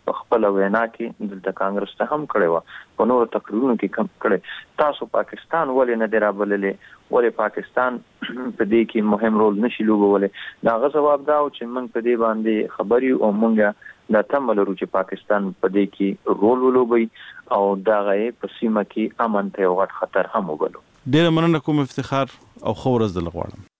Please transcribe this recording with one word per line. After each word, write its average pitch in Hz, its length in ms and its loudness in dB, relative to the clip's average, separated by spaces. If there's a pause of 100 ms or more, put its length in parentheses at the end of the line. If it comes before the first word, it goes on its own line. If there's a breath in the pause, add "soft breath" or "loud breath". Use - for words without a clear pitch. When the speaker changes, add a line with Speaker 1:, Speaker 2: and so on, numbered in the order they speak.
Speaker 1:
په - 140 -4
خپله 113 300 0
وینا 98 360 0
کې 113 200 -10 (160)
دلته 98 300 -8
کانګرس 98 460 -4
ته 107 140 -2
هم 151 140 -4
کړې 98 280 0
وه، 82 80 0 (360 loud breath)
په 110 120 2
نورو 123 160 4
تقریرونو 113 500 -2
کې 101 220 -4
کم 107 100 -2 (140)
کړې. 104 180 0 (380 loud breath)
تاسو 147 280 0
پاکستان 113 640 -4
ولې 127 280 2
نه 113 100 0
دی 107 180 2
رابللی؟ 101 460 0 (400 loud breath)
ولې 120 240 4
پاکستان 117 640 -2 (240)
<clears throat> 120 340 -8
په 120 60 -2
دې 113 260 4
کې 113 120 -2
مهم 107 360 2
رول 104 280 4
نشي 117 180 -4
لوبولی؟ 101 460 4 (340 loud breath)
د - 40 0
هغه 117 220 2
ځواب 147 380 2
دا 151 140 2
و 143 80 0
چې - 140 -12 (100)
موږ 127 120 -6 (100)
په 120 40 0
دې 120 240 2
باندې 110 320 0 (220)
خبر 120 320 0
یو 127 140 2
او 110 80 4
موږ 110 240 2 (580 loud breath)
دا 107 80 4
تمه 131 320 0
لرو 98 200 0
چې 92 240 -6
پاکستان 98 540 -2 (100)
په - 60 0
دې 101 180 2 (100)
کې 98 440 -2
رول 123 240 4
ولوبوي 123 420 4 (460 loud breath)
او 104 120 2 (120)
دغه 101 400 0
یې 117 260 -4
په - 180 -10
سیمه 110 240 0
کې 110 440 -4
امن 101 300 -2
ته 95 100 2
یو 90 140 2
غټ - 180 -4
خطر - 340 -4
هم 98 160 -2
وبلو. 78 320 -6 (280)
Speaker 2:
ډېره 160 200 4
مننه 160 300 2
کوم 147 260 0
افتخار 135 500 -4 (280)
او 110 100 -2
ښه 131 220 -2
ورځ 104 240 0
دله 85 180 -6
غواړم. - 240 -8 (180)